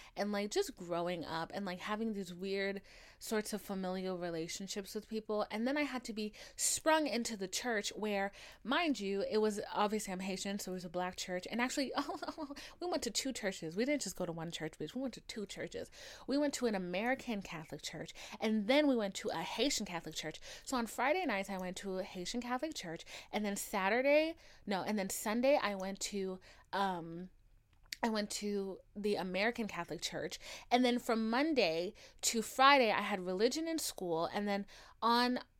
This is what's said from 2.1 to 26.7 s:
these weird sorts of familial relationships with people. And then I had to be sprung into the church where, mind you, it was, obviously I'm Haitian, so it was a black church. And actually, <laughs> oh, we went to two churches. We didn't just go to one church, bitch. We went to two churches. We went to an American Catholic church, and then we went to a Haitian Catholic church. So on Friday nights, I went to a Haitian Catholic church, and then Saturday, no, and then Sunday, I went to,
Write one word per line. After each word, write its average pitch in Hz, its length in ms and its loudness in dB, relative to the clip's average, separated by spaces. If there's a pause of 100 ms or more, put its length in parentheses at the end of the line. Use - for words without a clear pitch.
these 185 200 -6
weird 196 480 -2 (400)
sorts 214 300 -2
of 202 100 -4
familial 185 560 -2
relationships 175 760 -4
with 214 140 -6
people. 214 420 0
And 220 160 0
then 277 80 2
I 294 60 2
had 254 240 -2
to 226 80 -6
be 214 180 -4 (240)
sprung 311 500 4
into 233 300 0
the 190 140 -4
church 220 440 0
where, 202 380 0 (320)
mind 285 380 2
you, 196 280 0
it 214 100 4
was, 214 200 2 (160)
obviously 208 380 0
I'm 180 80 -4
Haitian, 196 380 -2
so - 120 -6
it 185 40 -2
was 185 100 -6
a 180 40 -8
black 180 280 -2
church. 180 340 -4
And 226 80 -2
actually, 254 340 0
<laughs> - 40 -2
oh, 302 580 -6 (240)
we 349 80 -4
went 359 160 0
to 240 60 -2
two 262 240 -2
churches. 175 420 -4
We 214 80 0
didn't 294 200 2
just 180 120 -6
go 180 100 -2
to 165 60 -4
one 165 200 -6
church, 160 280 -6
bitch. 156 160 -8
We 254 60 -4
went 262 140 -6
to - 60 -14
two 208 240 -8
churches. - 460 -8 (360)
We 269 100 2
went 294 160 4
to 247 140 0
an 214 80 2
American 202 680 0
Catholic 156 400 -10
church, 160 320 -8 (260)
and 214 280 2
then 285 200 6
we 262 80 6
went 202 200 0
to - 120 -6
a 165 120 -2
Haitian 226 460 0
Catholic 165 300 -6
church. 156 240 -6 (240)
So 262 140 -2
on 233 100 0
Friday 311 380 2
nights, 202 240 0
I 196 80 -4
went 185 200 -4
to 185 220 -4
a 185 40 -4
Haitian 190 380 -6
Catholic 254 320 -2
church, 170 300 -8 (300)
and 208 100 0
then 202 140 0
Saturday, 262 800 4 (300)
no, 190 180 0
and 214 140 0
then 190 120 0
Sunday, 254 520 4
I 202 140 2
went 190 240 -6
to, 190 400 -2 (320)